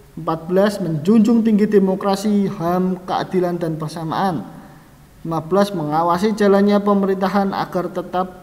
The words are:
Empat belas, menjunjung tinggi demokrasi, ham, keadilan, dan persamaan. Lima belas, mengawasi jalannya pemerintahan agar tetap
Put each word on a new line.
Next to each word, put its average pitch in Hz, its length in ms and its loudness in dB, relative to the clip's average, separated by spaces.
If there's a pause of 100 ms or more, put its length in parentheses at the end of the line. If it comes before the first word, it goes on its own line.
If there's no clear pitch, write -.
(120)
Empat 160 320 -6
belas, 196 320 2
menjunjung 202 640 2
tinggi 214 240 2
demokrasi, 196 800 2 (160)
ham, 180 480 0
keadilan, 175 480 -2
dan 165 240 -6
persamaan. 156 640 -4 (800)
Lima 165 160 -4
belas, 196 320 0
mengawasi 175 640 0
jalannya 202 480 4
pemerintahan 196 640 0
agar 175 380 -4
tetap 185 400 -4 (140)